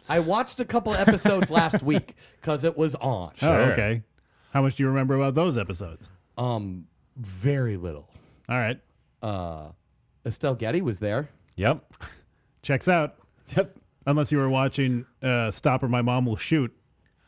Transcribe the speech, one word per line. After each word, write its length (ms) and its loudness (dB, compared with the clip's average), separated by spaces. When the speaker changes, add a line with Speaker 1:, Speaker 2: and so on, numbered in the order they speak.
Speaker 1:
I 100 2
watched 400 0
a 60 -4
couple 280 -2
episodes 560 4
last 340 2
Speaker 2:
<laughs> 0 -
Speaker 1:
week 320 0
'cause 240 -2
it 120 0
was 180 0
on. 400 -4
Speaker 2:
Oh, 120 0
Speaker 3:
Sure. 240 4
Speaker 2:
okay. 320 0
How 100 2
much 140 2
do 80 0
you 60 2
remember 260 2
about 200 2
those 220 2
episodes? 520 -8
Speaker 1:
Um, 500 -4
very 640 -2
little. 320 -10
Speaker 2:
All 80 -2
right. 240 -2
Speaker 1:
Uh, 480 -6
Estelle 300 -2
Getty 260 -2
was 180 -4
there. 300 -4
Speaker 3:
Yep. 300 0
Speaker 2:
Checks 280 -2
out. 260 2
Speaker 3:
Yep. 220 -2
Speaker 2:
Unless 280 2
you 40 2
were 120 0
watching, 560 0
uh, 280 0
Stop 320 0
or 40 0
My 140 2
Mom 240 2
Will 120 0
Shoot. 360 0